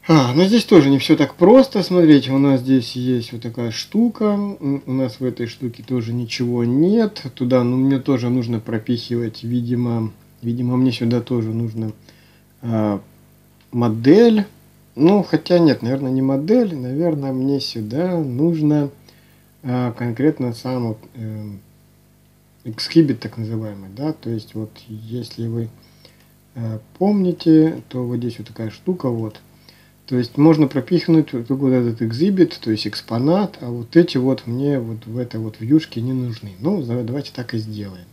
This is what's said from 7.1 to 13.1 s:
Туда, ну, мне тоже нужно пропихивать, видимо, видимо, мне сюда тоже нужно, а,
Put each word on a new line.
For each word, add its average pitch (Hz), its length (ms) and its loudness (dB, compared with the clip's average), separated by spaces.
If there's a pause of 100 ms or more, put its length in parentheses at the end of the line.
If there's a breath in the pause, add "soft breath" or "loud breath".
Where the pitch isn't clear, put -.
Туда, 123 300 0
ну, 123 120 0
мне 135 240 2
тоже 123 280 0
нужно 117 320 -2
пропихивать, 117 840 -6
видимо, 120 680 -2 (300)
видимо, 123 340 -2
мне 127 160 2
сюда 117 300 0
тоже 117 280 -4
нужно, 113 420 -6 (680 soft breath)
а, 107 400 -2 (720)